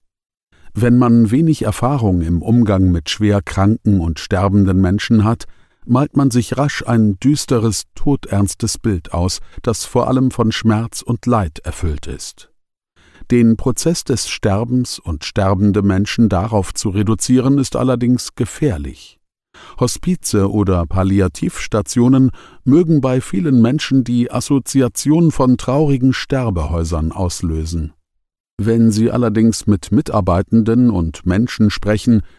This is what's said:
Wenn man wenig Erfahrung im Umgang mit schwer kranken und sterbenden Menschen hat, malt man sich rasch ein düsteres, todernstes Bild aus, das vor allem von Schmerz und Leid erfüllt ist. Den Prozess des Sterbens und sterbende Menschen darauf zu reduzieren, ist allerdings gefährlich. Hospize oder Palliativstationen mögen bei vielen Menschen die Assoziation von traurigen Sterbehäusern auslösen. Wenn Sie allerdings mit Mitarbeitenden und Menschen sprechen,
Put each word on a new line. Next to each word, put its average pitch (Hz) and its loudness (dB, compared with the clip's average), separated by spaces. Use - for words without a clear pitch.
Wenn 120 2
man 117 4
wenig 156 2
Erfahrung 107 0
im 82 -2
Umgang 104 4
mit 85 -2
schwer 101 0
kranken 98 0
und 82 -4
sterbenden 95 2
Menschen 104 2
hat, 113 0
malt 131 0
man 135 2
sich 120 -2
rasch 143 -2
ein 110 2
düsteres, 123 0
todernstes - -2
Bild - -4
aus, 87 -2
das - -4
vor - -2
allem 131 0
von 110 0
Schmerz 110 -2
und - -6
Leid 107 -2
erfüllt - -6
ist. - -16
Den 113 4
Prozess - -2
des - -4
Sterbens 120 -2
und 78 -8
sterbende 98 0
Menschen 101 2
darauf 101 -2
zu - -6
reduzieren, 117 0
ist - -2
allerdings 123 0
gefährlich. - -6
Hospize 120 -2
oder 95 0
Palliativstationen 101 0
mögen 156 4
bei 127 0
vielen 151 0
Menschen 131 2
die 120 -2
Assoziation 139 0
von 127 2
traurigen 135 0
Sterbehäusern 82 -2
auslösen. 82 -6
Wenn 113 4
Sie 110 2
allerdings 113 0
mit - 0
Mitarbeitenden 110 2
und 85 -4
Menschen 104 0
sprechen, 107 0